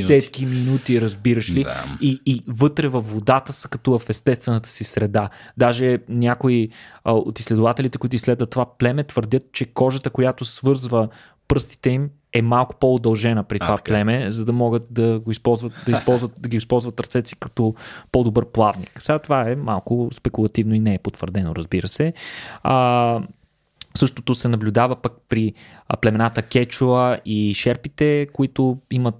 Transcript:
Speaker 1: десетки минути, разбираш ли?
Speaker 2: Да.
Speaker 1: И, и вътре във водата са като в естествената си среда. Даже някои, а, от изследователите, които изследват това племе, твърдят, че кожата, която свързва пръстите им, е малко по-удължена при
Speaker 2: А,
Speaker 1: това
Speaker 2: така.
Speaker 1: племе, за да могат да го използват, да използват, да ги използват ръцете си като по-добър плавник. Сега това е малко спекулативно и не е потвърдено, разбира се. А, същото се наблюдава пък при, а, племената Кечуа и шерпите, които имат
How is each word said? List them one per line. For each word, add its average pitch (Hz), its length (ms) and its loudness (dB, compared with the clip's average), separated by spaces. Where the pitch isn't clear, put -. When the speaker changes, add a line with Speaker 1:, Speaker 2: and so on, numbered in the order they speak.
Speaker 1:
десетки 135 320 2
минути, 127 560 0
разбираш 110 500 0
ли? 135 120 2
Speaker 2:
Да. 135 380 -8
Speaker 1:
И, 135 240 2
и 127 220 0
вътре 147 400 2
във 120 240 -2
водата 127 420 0
са - 160 -10
като 123 300 0
в - 100 -14
естествената 113 600 -2
си - 140 -10
среда. 104 460 -2
Даже 123 420 2
някои, 120 600 2
а, 113 100 0
от 110 260 0
изследователите, 120 580 0
които 127 180 -4
изследват 120 340 0
това 123 160 -2
племе, 127 260 0
твърдят, 120 400 -2
че 127 120 -4
кожата, 131 440 -2
която 127 360 -2
свързва 123 640 0
пръстите - 420 -2
им, 135 200 -2
е 117 80 2
малко 120 340 2
по-удължена 117 680 2
при 101 120 -6
Speaker 2:
А, 98 40 0
Speaker 1:
това 90 180 0
Speaker 2:
така. - 80 -6
Speaker 1:
племе, 110 460 0
за 113 140 -4
да 117 80 0
могат 117 380 0
да 113 280 2
го 113 120 -6
използват, 117 420 0
да 120 60 0
използват, 120 480 2
да 120 100 -8
ги 117 80 0
използват 117 420 -2
ръцете 117 300 -4
си - 60 -14
като 110 400 -2
по-добър 120 340 2
плавник. 101 560 0
Сега 151 180 0
това 131 300 0
е 123 60 0
малко 120 580 -2
спекулативно 110 640 0
и 110 40 4
не 107 140 2
е 92 60 -2
потвърдено, 90 560 -4
разбира 85 320 -4
се. 160 260 -2
А, 120 580 2
същото - 380 0
се - 120 -4
наблюдава 117 480 2
пък - 180 -6
при, 110 240 0
а, - 100 -2
племената 113 440 0
Кечуа 123 840 2
и 104 280 0
шерпите, 143 720 0
които 131 500 0
имат 123 280 0